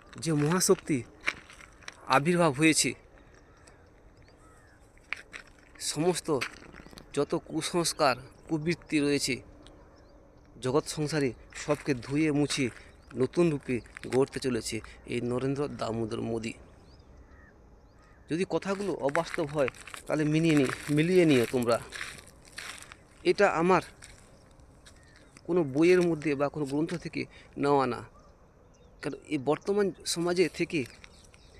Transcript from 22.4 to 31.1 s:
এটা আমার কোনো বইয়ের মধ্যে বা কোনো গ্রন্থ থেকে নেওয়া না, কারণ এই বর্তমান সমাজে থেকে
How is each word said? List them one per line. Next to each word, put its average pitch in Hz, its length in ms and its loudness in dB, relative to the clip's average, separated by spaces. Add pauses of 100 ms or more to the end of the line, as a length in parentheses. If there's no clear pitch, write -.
এটা 185 260 4
আমার 165 320 2 (1600)
কোনো 175 200 0
বইয়ের 165 380 4
মধ্যে 160 340 0
বা 139 140 0
কোনো 151 160 -6
গ্রন্থ 147 300 -2
থেকে 143 300 -8 (320)
নেওয়া 139 300 4
না, 113 160 -4 (1000)
কারণ 139 140 -6 (120)
এই 151 100 -2
বর্তমান 165 540 0 (140)
সমাজে 175 440 0
থেকে 160 360 -4 (760)